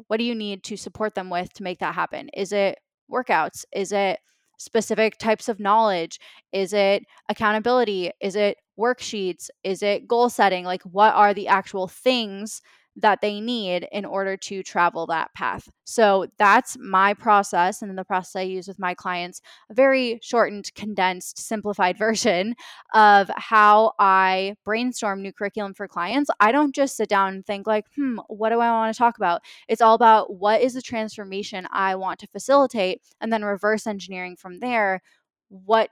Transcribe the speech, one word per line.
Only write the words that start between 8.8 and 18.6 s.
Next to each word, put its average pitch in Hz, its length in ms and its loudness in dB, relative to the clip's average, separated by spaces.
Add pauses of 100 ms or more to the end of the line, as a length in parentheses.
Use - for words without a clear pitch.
Is 190 200 -4
it 202 240 0
goal 240 220 2
setting? 185 360 2
Like, 180 180 -6
what 196 300 4
are 208 200 4
the 196 140 -6
actual 190 400 -2
things 214 760 -4 (380)
that 202 220 2
they 208 180 -4
need 208 520 -4
in 202 140 -6
order 196 300 -4
to 190 280 -10
travel 175 420 0
that 160 300 -4
path? 120 340 -8 (140)
So 196 420 2 (140)
that's 214 400 4
my 196 340 2
process 202 720 0
and 196 120 -12
the 185 80 -10
process 185 320 -6
I 185 60 -4
use 185 260 -8